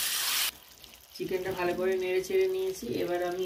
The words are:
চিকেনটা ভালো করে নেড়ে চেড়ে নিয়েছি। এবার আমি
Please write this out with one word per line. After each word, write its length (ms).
চিকেনটা 380
ভালো 220
করে 240
নেড়ে 260
চেড়ে 240
নিয়েছি। 380
এবার 380
আমি 220